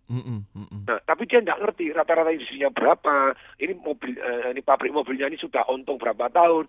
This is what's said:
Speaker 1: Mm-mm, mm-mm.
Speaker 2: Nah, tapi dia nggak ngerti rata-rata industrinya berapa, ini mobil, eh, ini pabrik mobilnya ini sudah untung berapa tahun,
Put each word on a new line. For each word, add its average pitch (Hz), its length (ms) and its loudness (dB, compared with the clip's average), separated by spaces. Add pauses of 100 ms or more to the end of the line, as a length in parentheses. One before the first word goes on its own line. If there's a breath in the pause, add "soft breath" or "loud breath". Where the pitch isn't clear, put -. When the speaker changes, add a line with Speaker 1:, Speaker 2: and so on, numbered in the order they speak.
(120)
Speaker 1:
Mm-mm, 120 400 -6
mm-mm. 101 320 -14
Speaker 2:
Nah, 110 240 -2
tapi 160 160 0
dia 240 160 2
nggak 196 240 -2
ngerti 156 320 -4
rata-rata 160 400 2
industrinya 135 320 -4
berapa, 135 640 2 (320 loud breath)
ini 180 160 -4
mobil, 135 400 -8
eh, 123 320 -4
ini 131 80 -8
pabrik 135 320 2
mobilnya 135 400 -2
ini 160 80 -10
sudah 135 320 -2
untung 131 240 -4
berapa 117 320 -2
tahun, 165 420 4